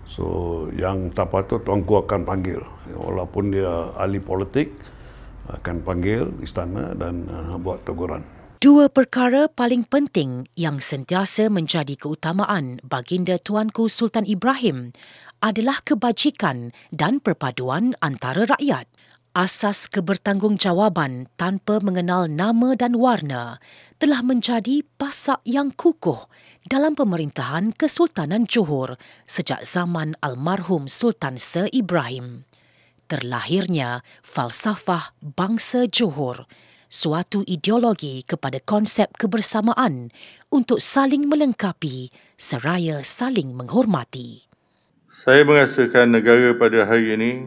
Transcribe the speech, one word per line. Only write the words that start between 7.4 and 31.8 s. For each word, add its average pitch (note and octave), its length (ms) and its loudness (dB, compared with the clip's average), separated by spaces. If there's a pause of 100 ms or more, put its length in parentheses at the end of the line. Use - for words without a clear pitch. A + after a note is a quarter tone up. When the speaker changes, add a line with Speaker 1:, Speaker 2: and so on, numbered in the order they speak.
Speaker 1:
buat F2+ 320 -8
teguran. E2+ 320 -6 (400)
Speaker 2:
Dua C#4+ 320 8
perkara B3+ 560 2
paling B3 400 0
penting C#3 580 -2 (140)
yang D3 240 -2
sentiasa F#3 640 0
menjadi D#3+ 480 -2
keutamaan D#3 880 -4
baginda E3+ 560 -2
Tuanku G#3+ 500 -2
Sultan A3 380 0
Ibrahim G3 640 -2 (500)
adalah A3 400 -2
kebajikan G3 880 -2 (240)
dan E3 240 0
perpaduan D3+ 840 -2
antara C#3+ 420 -2
rakyat. A#3 400 0 (460)
Asas F#3+ 560 4
kebertanggungjawabkan F#3 1500 0
tanpa G3 420 -2
mengenal F3+ 480 0
nama A#3 480 2
dan B3 220 0
warna C#3+ 640 -2 (340)
telah C#4 240 2
menjadi B3 640 0 (160)
pasak C#4 480 0
yang C#4 260 -2
kukuh - 540 -2 (400)
dalam C#4+ 260 0
pemerintahan E3+ 800 -2
Kesultanan A3+ 720 0
Johor C#3 540 -2 (260)
sejak - 400 -4
zaman E3+ 560 0
almarhum D#3+ 640 -4
Sultan C3+ 540 0
Sir - 320 0
Ibrahim. C3 720 -4 (640)